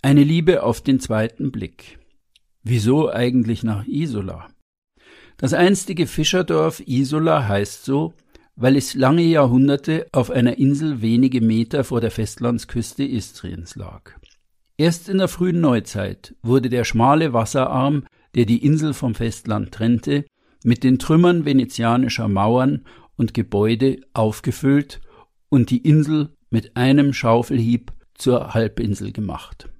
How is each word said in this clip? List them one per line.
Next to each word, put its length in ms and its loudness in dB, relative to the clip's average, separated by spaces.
Eine 220 6
Liebe 400 2
auf 180 -2
den 200 0
zweiten 500 -4
Blick. 480 -14
Wieso 480 2
eigentlich 520 0
nach 220 -4
Isola? 640 -6
Das 180 -2
einstige 540 0
Fischerdorf 720 -2
Isola 680 0
heißt 360 -4
so, 300 -4
weil 220 2
es 160 -4
lange 300 2
Jahrhunderte 880 2
auf 200 0
einer 280 0
Insel 420 0
wenige 400 2
Meter 420 0
vor 160 -2
der 120 -2
Festlandsküste 920 -6
Istriens 720 -10
lag. 360 -18
Erst 320 -2
in 80 -2
der 100 2
frühen 320 -2
Neuzeit 800 -2
wurde 280 2
der 160 -2
schmale 480 2
Wasserarm, 720 -2
der 120 2
die 180 0
Insel 300 2
vom 200 -4
Festland 600 -6
trennte, 520 0
mit 200 0
den 160 4
Trümmern 440 4
venezianischer 840 0
Mauern 580 0
und 160 -2
Gebäude 680 0
aufgefüllt 880 -2
und 200 2
die 160 -2
Insel 440 2
mit 240 -4
einem 380 4
Schaufelhieb 800 0
zur 400 -2
Halbinsel 580 -4
gemacht. 580 -12